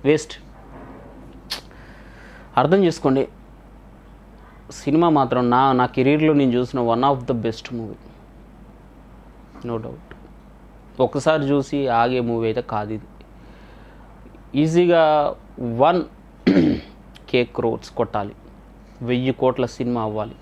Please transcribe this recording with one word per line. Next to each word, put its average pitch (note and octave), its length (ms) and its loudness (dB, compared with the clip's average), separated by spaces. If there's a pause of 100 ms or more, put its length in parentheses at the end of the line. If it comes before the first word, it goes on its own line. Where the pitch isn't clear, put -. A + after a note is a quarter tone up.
వేస్ట్. D#3 300 0 (2250)
అర్థం F3 280 4
చేసుకోండి. C#3 440 0 (1400)
సినిమా D#3+ 380 0
మాత్రం B2+ 420 2
నా, C3 220 4
నా B2+ 140 2
కెరీర్‌లో D3+ 480 2
నేను C3+ 240 2
చూసిన B2 220 -2
one A#2 300 0
of C3+ 80 0 (120)
the B2 140 0
best A2+ 220 -6 (120)
movie, G#2+ 240 -12 (1600)
no A#2+ 200 -6
doubt. B2 240 -16 (920)
ఒక్కసారి C#3+ 500 0
చూసి C#3 380 0
ఆగే A#2+ 320 2
మూవీ A#2 260 -2
అయితే A2 160 -2
కాదు G#2+ 300 -6
ఇది. G#2+ 160 -10 (1500)
ఈజీగా D#3+ 720 4 (420)
వన్ D#3+ 240 4 (1300)
కే B2 160 2
క్రోర్స్ A#2 460 -6
కొట్టాలి, G#2+ 440 -4 (680)
వెయ్యి B2+ 300 -2
కోట్ల B2+ 340 0
సినిమా A#2+ 360 -4
అవ్వాలి G#2+ 400 -6